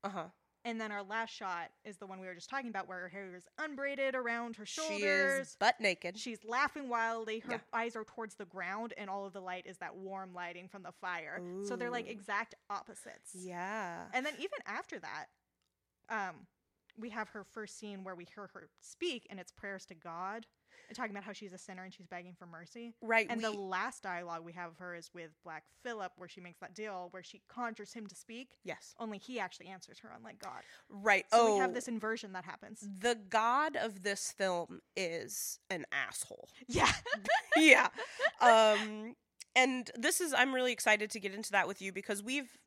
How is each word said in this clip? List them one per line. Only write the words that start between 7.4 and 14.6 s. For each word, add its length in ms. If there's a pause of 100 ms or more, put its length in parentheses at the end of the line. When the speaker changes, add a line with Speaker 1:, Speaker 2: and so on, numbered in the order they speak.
Speaker 1:
Yeah. 60 (140)
Speaker 2:
eyes 220
are 80
towards 320
the 100
ground, 500
and 140
all 160
of 80
the 80
light 240
is 140
that 160
warm 400
lighting 340
from 140
the 80
fire. 500 (240)
So 100
they're, 140
like, 160
Speaker 1:
Ooh. 60
Speaker 2:
exact 420 (160)
opposites. 640
Speaker 1:
Yeah. 800
Speaker 2:
And 100
then 140
even 300